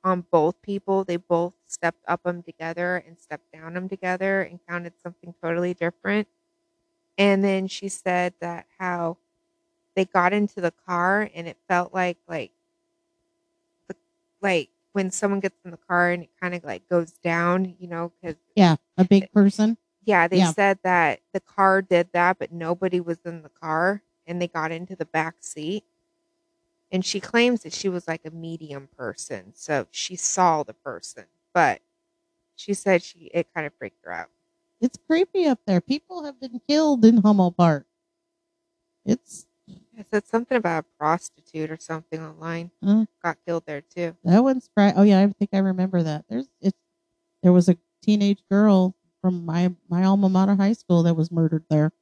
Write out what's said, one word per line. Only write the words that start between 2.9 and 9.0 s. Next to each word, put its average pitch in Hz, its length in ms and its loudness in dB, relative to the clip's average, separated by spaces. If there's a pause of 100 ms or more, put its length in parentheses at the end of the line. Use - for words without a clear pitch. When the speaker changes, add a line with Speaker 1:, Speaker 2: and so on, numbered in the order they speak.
Speaker 1:
and 170 220 -14
stepped - 340 -18
down 165 240 -14
'em 185 100 -8
together 190 540 -4
and 175 260 -10
counted 175 320 -10
something 175 420 -18
totally 175 320 -4
different. 196 540 -4 (880)
And 196 260 2
then 190 240 -2
she 196 220 -12
said 180 500 -4
that 170 280 -12 (100)
how 175 400 -6 (760)